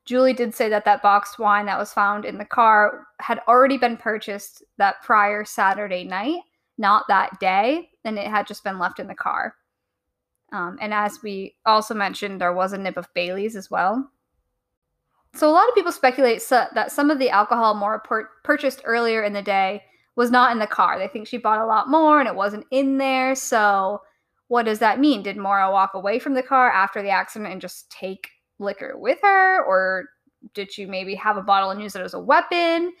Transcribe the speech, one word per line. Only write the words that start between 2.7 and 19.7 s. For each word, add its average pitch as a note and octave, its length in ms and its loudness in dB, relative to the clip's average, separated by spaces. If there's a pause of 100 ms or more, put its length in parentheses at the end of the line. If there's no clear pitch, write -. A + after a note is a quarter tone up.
had A3+ 260 -4
already B3+ 320 6
been A#3 180 0
purchased G#3+ 680 -10 (120)
that G3+ 260 0
prior G#3 420 2
Saturday G3 580 -2
night, G#3 380 -6 (360)
not G#3 300 2
that F#3+ 320 0
day, G#3+ 520 0 (140)
and A3 140 -6
it G3+ 80 -6
had B3+ 220 -2
just - 160 -14
been F#3+ 160 -6
left F3+ 180 -4
in G3+ 80 -10
the G3 80 -14
car. - 400 -6 (960)
Um, F3+ 280 -8
and G#3+ 120 -8
as G#3 300 -4
we G3 420 -10
also G#3+ 300 2
mentioned, G3 460 -6
there F3+ 120 0
was F#3 200 -2
a G3 60 -6
nib F#3 200 -8
of F3 160 -12
Bailey's F#3+ 400 -4
as F#3+ 160 -14
well. G3+ 400 -2 (1200)
So D4+ 140 2
a D#4 40 4
lot G4 160 6
of B4 60 2
people F4 180 0
speculate B3+ 500 2
so-, A#3+ 320 2
that - 180 -4
some D4 180 2
of D4 80 0
the B3+ 120 0
alcohol G#3 440 2
Maura G#3+ 260 -4
pur-, A3 280 -4 (160)
purchased C#4+ 400 -2
earlier A3+ 380 0
in G#3 100 -2
the G3+ 80 -6
day G3 420 -2 (320)